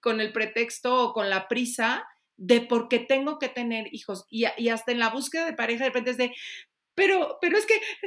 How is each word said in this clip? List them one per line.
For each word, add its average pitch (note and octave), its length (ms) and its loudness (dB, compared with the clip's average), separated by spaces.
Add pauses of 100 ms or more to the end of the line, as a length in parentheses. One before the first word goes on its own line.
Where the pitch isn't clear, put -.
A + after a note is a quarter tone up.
con A3 200 0
el G#3+ 120 -4
pretexto A#3 760 0
o - 40 -8
con G3+ 180 0
la F#3+ 180 -2
prisa B3 580 -2 (300)
de A3+ 240 6
porque A#3 380 2
tengo C4+ 400 0
que B3+ 100 -2
tener A#3 440 -4
hijos. G3 360 -10
Y A3+ 160 0
ha, - 120 0
y A#3 120 0
hasta A3+ 240 -2
en A#3+ 60 -2
la A3+ 120 4
búsqueda C#4+ 360 -4
de D#4+ 80 -6
pareja A#3 300 -2
de C4 60 2
repente B3+ 200 -2
es A#3+ 60 -4
de: B3 160 0 (640)
"Pero, F#4+ 460 4
pero F4 180 4
es A4 80 -2
que, A4 80 6 (320)